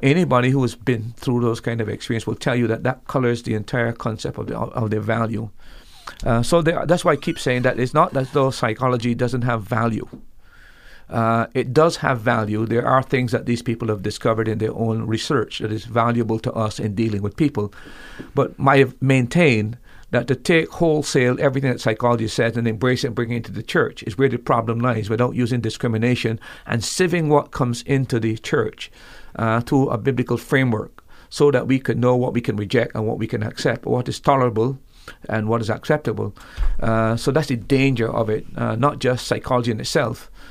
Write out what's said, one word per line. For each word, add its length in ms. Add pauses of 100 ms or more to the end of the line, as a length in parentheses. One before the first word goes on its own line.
anybody 480
who 120
has 120
been 420
through 240
those 200
kind 200
of 80
experience 380
will 80
tell 220
you 100
that 160
that 240
colors 360
the 120
entire 380
concept 440
of 120
the, 100
of 320
their 100
value. 480 (760)
Uh, 180
so 180
there, 240
that's 200
why 80
I 40
keep 220
saying 240
that 160
it's 160
not 200
as 180
though 180
psychology 640
doesn't 280
have 200
value. 460 (1000)
Uh, 460
it 180
does 240
have 240
value. 460
There 200
are 160
things 300
that 140
these 160
people 260
have 140
discovered 440
in 120
their 160
own 320
research 540
that 120
is 140
valuable 540
to 120
us 260
in 160
dealing 280
with 140
people. 360 (600)
But 240
I 200
have 220
maintained 800 (320)
that 160
to 80
take 360
wholesale 680
everything 320
that 120
psychology 460
says 280
and 100
embrace 380
it 40
and 60
bring 160
it 60
into 160
the 100
church 420
is 120
where 140
the 80
problem 400
lies, 320
without 240
using 260
discrimination 800 (260)
and 140
sieving 480
what 220
comes 320
into 360
the 200
church, 520 (460)
uh, 240
through 300
a 80
biblical 400
framework 640 (240)
so 220
that 160
we 120
can 220
know 160
what 160
we 80
can 160
reject 380
and 120
what 120
we 80
can 160
accept, 420
what 240
is 100
tolerable 600 (500)
and 200
what 120
is 100
acceptable. 640 (460)
Uh, 360
so 140
that's 180
the 80
danger 520
of 220
it, 160 (100)
uh, 200
not 220
just 280
psychology 440
in 100
itself, 500 (200)